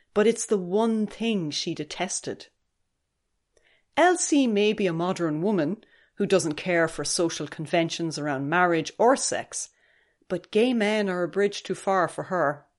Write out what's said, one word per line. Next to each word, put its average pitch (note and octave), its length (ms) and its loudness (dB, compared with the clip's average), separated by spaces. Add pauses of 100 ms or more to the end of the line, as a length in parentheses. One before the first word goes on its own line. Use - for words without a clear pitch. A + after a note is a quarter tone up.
(140)
but G#3 140 4
it's A3+ 180 0
the G#3 140 0
one G#3+ 480 0
thing G#3 420 -2
she E3 240 -6
detested. - 720 -8 (1500)
Elsie D#4+ 500 4
may G#3 260 4
be G#3 140 0
a E3+ 60 0
modern E3 480 -2
woman F#3 420 0 (320)
who G3+ 100 -2
doesn't E3 280 2
care E3+ 340 0
for - 160 -8
social E3 440 -2
conventions E3 680 -2
around C#3+ 320 -4
marriage E3+ 480 2
or A#3+ 180 6
sex, - 540 -6 (580)
but - 240 -8
gay A#3+ 220 2
men G#3+ 360 0
are F3+ 140 -2
a E3+ 40 0
bridge G3+ 360 0
too F#3 120 -4
far F#3+ 320 0
for - 180 -8
her. D3 400 0 (140)